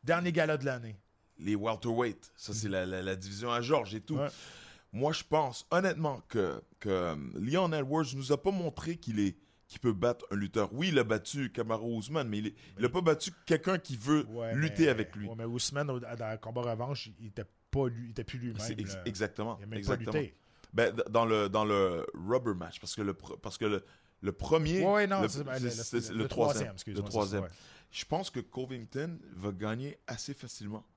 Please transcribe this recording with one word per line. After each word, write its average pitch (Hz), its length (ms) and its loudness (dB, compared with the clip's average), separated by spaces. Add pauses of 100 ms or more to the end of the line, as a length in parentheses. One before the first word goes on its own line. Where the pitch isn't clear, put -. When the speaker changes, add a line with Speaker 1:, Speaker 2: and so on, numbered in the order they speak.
Speaker 1:
Dernier 170 280 2
gala 156 260 4
de 135 80 -2
l'année. 117 300 -4 (420)
Speaker 2:
Les 98 180 0
welterweight. 113 800 0
Ça, - 200 -10
c'est 107 140 -2
la, 92 180 2
la, 92 160 -4
la 95 120 0
division 101 360 -6
à 120 100 2
Georges 120 320 2
et 107 80 -6
tout. 156 140 -4
Speaker 1:
Ouais. 143 140 0 (640)
Speaker 2:
Moi, 131 180 0
je - 140 -4
pense, 147 460 0
honnêtement, 160 580 2
que, 87 340 0 (160)
que, - 80 -6
euh, 90 280 2 (180)
Leon 160 400 2
Edwards 147 320 0 (100)
nous 135 160 -2
a 143 100 4
pas 196 100 2
montré 170 440 -2
qu'il 110 240 -4
est, 98 160 4 (320)
qu'il - 140 -16
peut 120 100 4
battre 120 400 0
un 101 60 -2
lutteur. 101 340 0
Oui, 143 160 -2
il 160 100 4
a 123 60 6
battu 113 480 0
Kamaru 113 460 -2
Usman, 131 320 -2
mais 104 80 -2
il 107 100 -2
est, - 80 -6 (240)
il 113 60 4
a - 20 6
pas 160 140 2
battu 165 300 4 (140)
quelqu'un 165 320 4
qui 135 200 -6
veut 139 320 4
Speaker 1:
Ouais, 117 260 -4
Speaker 2:
lutter 156 300 4
Speaker 1:
mais, 147 60 8
Speaker 2:
avec 110 260 0
lui. 104 100 -6
Speaker 1:
ouais, 113 100 -6
mais 113 60 -6
Usman, 139 460 -2
au, 127 100 -2
dans 117 320 -6
le 110 60 -6
combat 117 240 -4
revanche, 120 480 -4 (100)
il 113 80 -12
était 101 160 -10 (280)
pas 135 180 4
lui, 120 180 -6
il 117 40 -12
était 113 120 -6
plus 127 160 -8
lui-même, 120 200 -4
Speaker 2:
C'est 110 200 -4
ex-, 98 160 -4
Speaker 1:
là. 92 80 -8
Speaker 2:
exactement, 107 560 -2
Speaker 1:
Il 101 40 -12
a 101 40 -12
même 107 120 -6
Speaker 2:
exactement. 104 340 -2
Speaker 1:
pas 151 60 0
lutté. - 180 -6 (340)
Speaker 2:
Ben, 107 240 4
d-, 117 140 0
dans 117 160 6
le, 107 240 4
dans 107 160 4
le 98 480 4
rubber 113 400 0
match, 87 260 -6
parce - 160 -8
que 107 60 -4
le 101 120 0
pr-, - 280 -12
parce - 160 -8
que 113 80 -2
le, 101 180 2 (380)
le 98 100 0
premier, 160 480 2
Speaker 1:
Ouais, 190 140 4
ouais, 208 140 4
non, 196 160 2
Speaker 2:
le, - 40 2
Speaker 1:
c'est, 147 160 -2
ben, 131 140 -6
Speaker 2:
c'est, 127 80 -2
Speaker 1:
le, 120 60 0
Speaker 2:
c'est, 113 400 -2
Speaker 1:
le, 95 80 -4
Speaker 2:
le 110 40 2
Speaker 1:
le 101 60 0
Speaker 2:
troisième, 139 240 4 (160)
Speaker 1:
troisième, 98 40 -12
excuse-moi, 98 300 -6
Speaker 2:
le 101 60 -6
troisième. 101 340 2
Speaker 1:
c'est 90 60 -6
ça, 87 40 -16
ouais. - 60 -20 (320)
Speaker 2:
Je - 140 -10
pense 180 240 -2
que 131 100 -6
Covington 131 800 -6 (160)
va 101 160 -2
gagner 110 560 -4
assez 135 260 -8
facilement. 107 520 -10 (120)